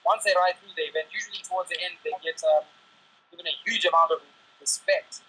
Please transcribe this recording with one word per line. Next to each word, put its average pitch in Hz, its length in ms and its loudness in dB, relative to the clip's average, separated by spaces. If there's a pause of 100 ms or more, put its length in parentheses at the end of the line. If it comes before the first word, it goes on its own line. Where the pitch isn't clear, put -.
once 208 240 2
they 190 80 4
ride 180 240 2
through - 160 -20
the 156 160 -4
event, 156 240 -6
usually - 320 -12
towards 185 240 -6
the 175 80 -8
end, 180 240 -10
they 156 240 -8
get, 165 160 -6
um, 156 240 4 (640)
given 170 160 -20
a 160 160 -4
huge 214 240 -2
amount 165 240 6
of 160 160 -2 (320)
respect - 720 -2